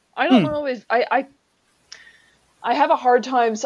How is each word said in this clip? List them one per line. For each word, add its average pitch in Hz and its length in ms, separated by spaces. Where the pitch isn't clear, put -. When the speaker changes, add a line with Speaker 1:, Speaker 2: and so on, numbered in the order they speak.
Speaker 1:
I 262 120
don't 240 160
Speaker 2:
Hmm. 147 80
Speaker 1:
know 294 140
if, 247 240
I, 233 200
I, 269 160
I 240 120
have 294 160
a 311 60
hard 247 280
time, 240 280
s-, 214 140